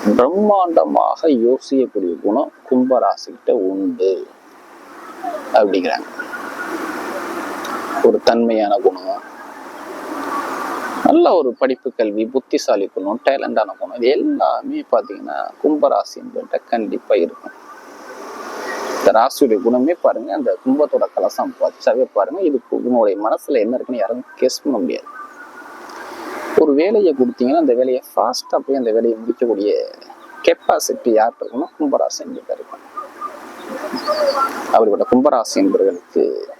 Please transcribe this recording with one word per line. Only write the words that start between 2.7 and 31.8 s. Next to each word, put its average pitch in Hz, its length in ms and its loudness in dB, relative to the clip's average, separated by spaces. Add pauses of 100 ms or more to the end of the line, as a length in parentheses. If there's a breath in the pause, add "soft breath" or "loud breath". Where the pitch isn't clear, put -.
கிட்ட - 200 0 (180)
உண்டு 92 420 0 (1400)
அப்படிங்கிறாங்க. 95 500 0 (2000)
ஒரு 110 100 4 (120)
தன்மையான 113 440 0 (120)
குணம், - 360 -2 (1900)
நல்ல 339 180 6 (140)
ஒரு 131 120 0 (100)
படிப்பு, 131 380 -2
கல்வி, 110 340 0
புத்திசாலி 123 600 0
குணம், 98 320 -4
டேலண்டான 113 540 -2
குணம், - 180 -10
இது 120 180 4
எல்லாமே - 640 0 (140)
பாத்தீங்கன்னா 98 420 -4 (240)
கும்பராசி 143 640 2
என்பவர்கிட்ட - 500 -8
கண்டிப்பா 107 420 -2 (100)
இருக்கும். - 320 -12 (1400)
இந்த - 120 4 (100)
ராசியுடைய 120 460 2
குணமே 127 260 2 (100)
பாருங்க, 113 260 0 (100)
அந்த 123 120 0 (140)
கும்பத்தோட 131 400 2 (100)
கலசம் 98 460 -2
வச்சாவே 113 440 2 (120)
பாருங்க, 127 320 0
இது 135 80 0 (200)
உங்களுடைய 113 480 2
மனசுல 135 400 0
என்ன 120 120 -2
இருக்குன்னு 120 280 -4
யாரும் 117 240 -6 (120)
கெஸ் - 240 0
பண்ண 151 180 0
முடியாது. - 260 -4 (1500)
ஒரு 156 180 4
வேலையை 202 400 4
கொடுத்தீங்கன்னா 127 440 2
அந்த 131 140 4
வேலையை 127 300 2
ஃபாஸ்டா - 560 -2
போய் 139 160 0
அந்த 117 160 0
வேலையை 117 240 2
முடிக்கக்கூடிய 113 500 0 (760)
கெப்பாசிட்டி 160 720 0
யார்கிட்ட 113 260 2
இருக்குன்னா - 340 -6
கும்பராசி - 460 0